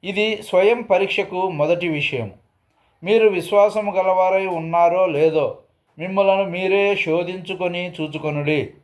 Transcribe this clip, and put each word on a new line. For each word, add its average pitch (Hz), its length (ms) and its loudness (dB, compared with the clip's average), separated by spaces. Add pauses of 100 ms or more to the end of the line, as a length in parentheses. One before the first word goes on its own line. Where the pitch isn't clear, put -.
ఇది 208 380 -2
స్వయం 208 400 2
పరీక్షకు 190 680 0
మొదటి 170 380 0
విషయం. 139 440 -4 (720)
మీరు 220 240 4
విశ్వాసము 202 640 2
గలవారై 185 540 2
ఉన్నారో 170 600 2
లేదో 156 520 0 (400)
మిమ్మలను 190 460 0
మీరే 190 520 0
శోధించుకొని 175 920 -4 (100)
చూచుకొనుడి. 151 840 -4